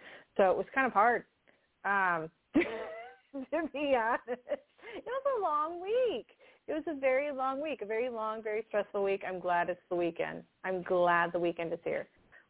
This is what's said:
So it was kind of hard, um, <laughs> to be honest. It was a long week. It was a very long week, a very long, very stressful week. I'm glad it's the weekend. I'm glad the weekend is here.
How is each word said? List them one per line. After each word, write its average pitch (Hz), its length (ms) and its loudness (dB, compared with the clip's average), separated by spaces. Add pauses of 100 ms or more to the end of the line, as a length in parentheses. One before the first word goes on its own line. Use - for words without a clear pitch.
(360)
So 190 140 6
it - 60 2
was 190 160 -2
kind 269 140 2
of 226 60 -2
hard, 220 320 4 (600)
um, 180 460 0 (100)
<laughs> - 140 -10
to - 1160 -4
be 277 240 2
honest. 240 520 -2
It 381 560 -10
was 523 180 -4 (160)
a 403 40 0
long 320 400 0
week. 415 440 0 (420)
It 277 60 -4
was 311 120 -4
a 330 80 -4
very 269 380 2
long 269 280 -4
week, 294 220 -4
a 202 40 -6
very 220 220 -2
long, 220 360 -4
very 220 240 -4
stressful 202 340 -2
week. 196 240 0
I'm 185 140 -6
glad 175 300 0
it's 175 180 -6
the 180 80 -2
weekend. 165 480 -2 (200)
I'm 185 180 -2
glad 175 500 4
the 175 80 0
weekend 170 320 -2
is 165 100 -4
here. 147 240 -4 (440)